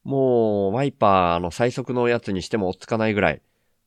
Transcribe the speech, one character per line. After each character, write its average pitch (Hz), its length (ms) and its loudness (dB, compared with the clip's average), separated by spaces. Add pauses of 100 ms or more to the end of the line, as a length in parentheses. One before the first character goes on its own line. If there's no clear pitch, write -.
も 117 680 0
う、 101 40 -2
ワ 135 100 -2
イ 143 80 -4
パ 92 440 4
ー - 20 0
の 87 120 -4
最 123 220 -2
速 127 220 -8
の 120 140 0
や 120 120 0
つ 104 120 -8
に 90 100 -4
し - 80 -14
て 117 80 -2
も 92 100 -2
追 - 40 -2
っ - 80 -20
つ - 60 -20
か 113 120 -2
な 110 100 0
い 107 60 0
ぐ 101 80 0
ら 82 80 4
い。 71 100 -4 (460)